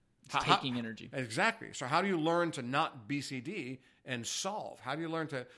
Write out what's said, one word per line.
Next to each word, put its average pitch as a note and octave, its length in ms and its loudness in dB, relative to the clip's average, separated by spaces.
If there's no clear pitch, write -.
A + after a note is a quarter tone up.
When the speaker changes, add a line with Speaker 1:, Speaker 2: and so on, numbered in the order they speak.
Speaker 1:
It's - 80 -12
Speaker 2:
How, C3+ 80 4
how F3 160 8
Speaker 1:
taking B2 200 0
energy. A2+ 360 -6
Speaker 2:
Exactly. C#3 580 0
So - 140 -6
how D3+ 160 4
do G3 80 2
you F3 100 4
learn E3+ 320 4
to C#3 100 -6
not B2+ 460 0
B C#3 140 -2
C C3 180 -6
D C3 400 -6
and A#2+ 240 -4
solve? F#3+ 540 -4
How B2+ 120 -4
do D#3+ 80 -2
you E3 80 -2
learn D#3+ 180 0
to B2+ 200 -6